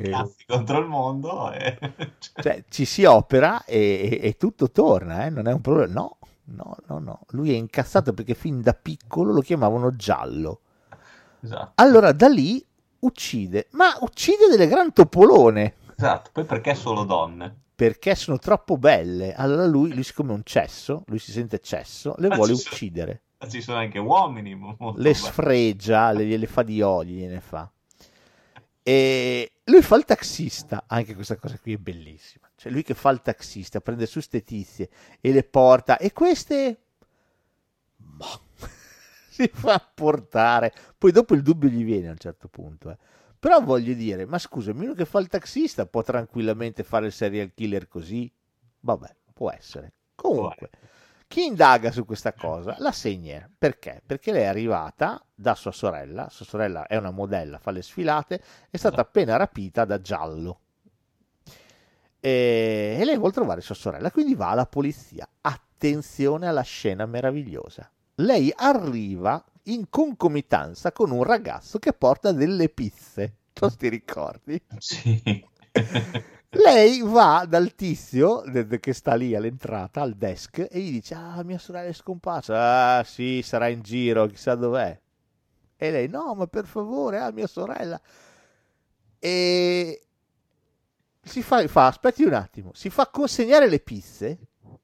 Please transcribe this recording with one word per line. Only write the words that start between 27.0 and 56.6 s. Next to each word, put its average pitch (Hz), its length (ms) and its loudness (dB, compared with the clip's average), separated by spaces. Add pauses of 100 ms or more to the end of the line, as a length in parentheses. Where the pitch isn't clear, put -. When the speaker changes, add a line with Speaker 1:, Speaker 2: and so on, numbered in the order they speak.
Speaker 2:
gliene 90 220 -10
fa. 80 300 -14 (1120)
E 127 680 0 (120)
lui 320 180 10
fa - 140 6
il 294 100 4
taxista, - 800 -4
anche 110 280 -4
questa 101 220 -10
cosa 113 240 -12
qui 110 140 -8
è - 20 -8
bellissima. 82 800 -16
Cioè 117 160 -12
lui 143 100 -4
che 131 120 -6
fa - 160 0
il 131 100 0
taxista, - 600 -10
prende 117 240 -6
su - 140 -8
ste 120 220 -6
tizie 101 460 -12 (320)
e 135 120 0
le 135 120 6
porta, 127 540 6
e 202 160 -4
queste, 285 640 0 (1160)
boh, - 440 -18 (160)
<laughs> - 720 -20
si - 240 0
fa - 420 0
portare. 117 800 2 (240)
Poi 190 160 6
dopo 233 220 6
il 143 80 2
dubbio 147 260 2
gli 117 160 0
viene 101 240 -2
a 82 40 -12
un 80 60 -16
certo - 300 -16
punto, 78 420 -20
eh. 80 60 -16 (420)
Però 320 240 4
voglio 127 320 0
dire, 104 300 -6
ma 165 140 -8
scusami, 123 480 -8
uno 285 80 -8
che 175 100 -4
fa 202 160 -2
il 190 80 -6
taxista 226 580 -6
può 113 160 -4
tranquillamente 113 800 -6
fare 107 240 -4
il 101 60 -6
serial 101 420 -6
killer 101 320 -8
così? 92 460 -12 (480)
Vabbè, 117 340 -6 (200)
può - 180 -8
essere. - 400 -18 (240)
Comunque, 104 400 -4
Speaker 1:
Può - 160 -20
essere. - 160 -20 (400)
Speaker 2:
chi 349 160 -4
indaga 135 480 4
su 113 140 -6
questa 110 260 -6
cosa? 85 460 -8
La 269 120 -4
Segner. 151 680 -10
Perché? 123 480 -6
Perché 143 280 -8
lei 156 100 0
è 101 40 0
arrivata 101 760 -4 (100)
da 107 220 -2
sua - 160 -10
sorella, 82 600 -8
sua - 160 -20
sorella 95 400 -6